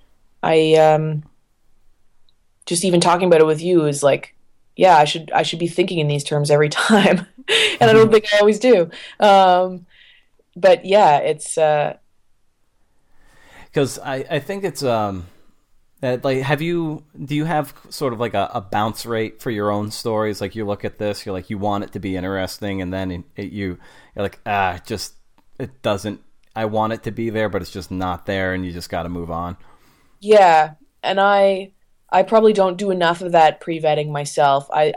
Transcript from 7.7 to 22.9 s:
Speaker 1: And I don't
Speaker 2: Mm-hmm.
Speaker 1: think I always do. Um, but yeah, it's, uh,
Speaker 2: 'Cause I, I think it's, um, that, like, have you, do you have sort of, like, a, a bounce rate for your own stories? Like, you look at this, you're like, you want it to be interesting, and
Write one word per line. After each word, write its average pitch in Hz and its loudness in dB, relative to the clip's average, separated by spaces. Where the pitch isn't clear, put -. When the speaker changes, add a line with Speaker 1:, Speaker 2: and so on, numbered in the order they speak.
Speaker 1:
And 233 4
I - 6
don't 220 8
Speaker 2:
Mm-hmm. 214 2
Speaker 1:
think 214 4
I 208 4
always 208 4
do. 208 4
Um, 185 4
but 175 4
yeah, 185 4
it's, - -4
uh, 151 0
Speaker 2:
'Cause 135 -2
I, 135 -8
I 160 -2
think 196 -10
it's, 165 -6
um, 104 -4
that, 127 -4
like, 135 -2
have 139 -2
you, 165 -6
do 139 -8
you 147 -2
have 151 -4
sort 135 -6
of, 110 -8
like, 117 -6
a, 98 -2
a - -6
bounce 107 -6
rate 110 -6
for 135 -8
your 104 -2
own 104 -4
stories? 107 -6
Like, 101 -10
you 113 -8
look 101 -8
at 107 -10
this, 104 -6
you're 104 -10
like, 92 -10
you 107 -8
want 101 -4
it - -16
to 104 -10
be 92 -6
interesting, 95 -6
and 90 -8